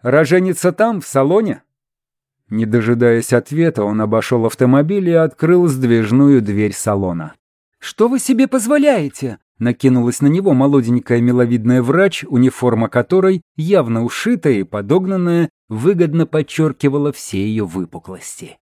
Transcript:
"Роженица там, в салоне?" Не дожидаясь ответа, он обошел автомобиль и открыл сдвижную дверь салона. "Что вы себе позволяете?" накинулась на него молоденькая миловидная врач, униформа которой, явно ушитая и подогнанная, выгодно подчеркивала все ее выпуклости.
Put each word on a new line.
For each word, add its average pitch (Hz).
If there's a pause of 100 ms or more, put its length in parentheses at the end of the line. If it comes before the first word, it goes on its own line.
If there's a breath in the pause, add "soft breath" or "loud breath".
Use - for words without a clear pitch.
"Роженица 165
там, 214
в -
салоне?" 160 (880)
Не 110
дожидаясь 117
ответа, 143
он 107
обошел 110
автомобиль 147
и 170
открыл 165
сдвижную 127
дверь 104
салона. 92 (420)
"Что -
вы 254
себе 254
позволяете?" 226 (220)
накинулась 120
на 143
него 175
молоденькая 123
миловидная 123
врач, 170
униформа 120
которой, 185 (140)
явно 151
ушитая 156
и 98
подогнанная, 170 (180)
выгодно 160
подчеркивала 147
все 95
ее 110
выпуклости. 87